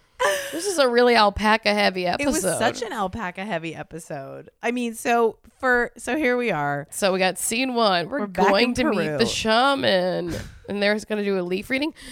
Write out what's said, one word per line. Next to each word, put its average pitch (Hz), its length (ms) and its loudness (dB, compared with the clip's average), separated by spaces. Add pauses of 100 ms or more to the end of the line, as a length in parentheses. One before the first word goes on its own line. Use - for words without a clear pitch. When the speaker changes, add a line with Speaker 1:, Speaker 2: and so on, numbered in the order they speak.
(520)
Speaker 1:
This 339 140 -6
is 370 120 -4
a 269 100 6
really 240 280 4
alpaca 208 580 4
heavy 196 320 0
Speaker 2:
It 175 180 -2
was 294 200 0
Speaker 1:
episode. 160 140 2
Speaker 2:
such - 240 -2
an 440 100 -8
alpaca 190 520 -6
heavy 165 300 -6
episode. 143 760 -14 (120)
I 233 80 -2
mean, 240 240 -4
so 233 440 0 (200)
for, 247 380 0
so - 200 -4
here 254 200 2
we 240 160 -2
are. 143 380 -2
Speaker 1:
So 190 220 0
we 190 60 0
got 185 200 0
scene 247 360 -2
one. 190 340 2
We're 269 120 -4
Speaker 2:
We're - 80 -2
back 185 180 2
Speaker 1:
going 202 220 4
Speaker 2:
in 247 60 -2
Speaker 1:
to 262 100 0
meet 190 240 0
the 151 100 -4
Speaker 2:
Peru. - 80 4
Speaker 1:
shaman, 214 1080 0 (340)
and 202 120 -4
they're 208 160 2 (120)
gonna 208 160 -4
do 196 160 0
a - 20 -2
leaf 185 280 -6
reading. 277 220 -2 (200)